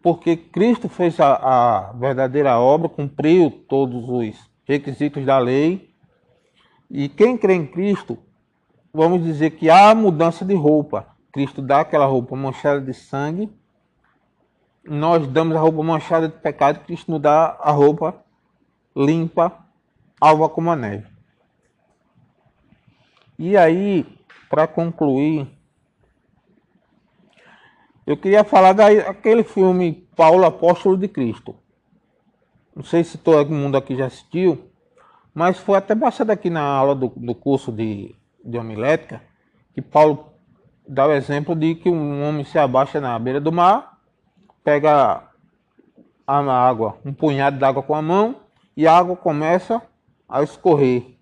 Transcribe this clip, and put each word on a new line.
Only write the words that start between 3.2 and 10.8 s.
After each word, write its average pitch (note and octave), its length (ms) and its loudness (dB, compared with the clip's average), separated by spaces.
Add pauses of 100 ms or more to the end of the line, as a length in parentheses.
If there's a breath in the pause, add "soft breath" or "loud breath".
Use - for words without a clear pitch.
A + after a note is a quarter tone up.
todos B2 400 -4
os A#2+ 420 -8 (140)
requisitos C#3+ 600 -6
da C3+ 140 2
lei. C#3+ 560 -2 (960)
E C#3 180 -6
quem A#3 300 0
crê F#3+ 160 2
em E3 120 -4
Cristo, F3+ 520 -6 (760)
vamos E3+ 300 2
dizer D#3+ 300 -2
que D#3 180 0
há G3+ 240 8
mudança E3+ 500 0
de G3 100 -2
roupa. D3 520 0 (260)